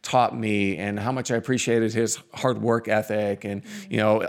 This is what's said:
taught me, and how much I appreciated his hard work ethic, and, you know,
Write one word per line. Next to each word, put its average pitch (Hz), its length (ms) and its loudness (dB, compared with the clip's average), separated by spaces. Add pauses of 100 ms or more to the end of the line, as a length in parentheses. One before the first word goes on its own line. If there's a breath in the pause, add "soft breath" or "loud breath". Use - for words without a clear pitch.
taught 123 340 2
me, 101 400 0
and 101 220 -4
how 110 120 -4
much 127 200 -4
I 120 60 0
appreciated 113 560 0
his 110 260 -2 (160)
hard 120 260 0
work 117 260 0
ethic, 107 580 0
and, 101 180 -6 (260 loud breath)
you - 80 -2
know, 107 320 4